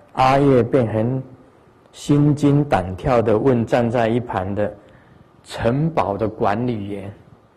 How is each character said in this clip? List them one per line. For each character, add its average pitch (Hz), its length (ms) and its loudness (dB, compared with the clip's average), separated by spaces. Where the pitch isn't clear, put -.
阿 135 240 2
叶 139 260 4
便 120 240 0
很 113 340 -2
心 147 420 2
惊 143 300 2
胆 92 320 -2
跳 123 260 0
地 107 160 2
问 120 280 2
站 117 260 0
在 117 160 0
一 117 140 0
旁 101 340 -6
的 101 180 -4
城 131 460 -2
堡 101 280 -2
的 107 100 -2
管 107 380 -2
理 107 220 -6
员 101 260 -12